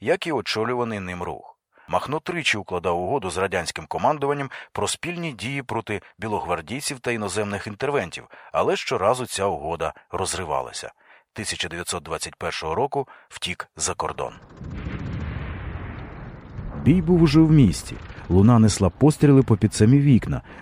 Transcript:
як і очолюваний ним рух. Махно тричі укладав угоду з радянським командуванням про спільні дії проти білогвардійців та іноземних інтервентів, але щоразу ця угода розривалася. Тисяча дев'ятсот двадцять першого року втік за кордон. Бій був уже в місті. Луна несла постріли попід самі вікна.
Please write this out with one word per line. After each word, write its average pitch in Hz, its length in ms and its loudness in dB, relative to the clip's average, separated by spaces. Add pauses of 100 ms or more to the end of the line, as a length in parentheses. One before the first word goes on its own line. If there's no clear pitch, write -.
як 151 260 -2
і 170 60 -4
очолюваний 113 680 -2
ним 90 220 -8
рух. - 360 -12 (300)
Махно 107 320 -2
тричі - 380 -2
укладав 90 440 -2
угоду 98 280 -2
з 80 60 -6
радянським 90 500 -4
командуванням 139 640 -2 (220)
про 101 160 -2
спільні 170 440 -8
дії 127 300 -6
проти 107 380 -6 (180)
білогвардійців 98 800 -4
та 123 140 -4
іноземних 101 540 -4
інтервентів, 113 580 -4 (280)
але 160 240 2
щоразу 120 500 0
ця 98 200 -2
угода 80 460 -4 (180)
розривалася. 82 840 -6 (400)
Тисяча 92 360 -6
дев'ятсот 85 340 -8
двадцять 78 340 -8
першого 80 380 -6
року 135 340 -2 (200)
втік - 480 -10
за 82 180 -4
кордон. 67 380 -6 (2500)
Бій 175 180 4
був 165 200 4
уже 151 180 6
в 160 120 6
місті. 139 420 4 (340)
Луна 104 300 8
несла 101 320 6
постріли 139 520 6
попід 110 320 4
самі 117 240 6
вікна. 117 440 4 (180)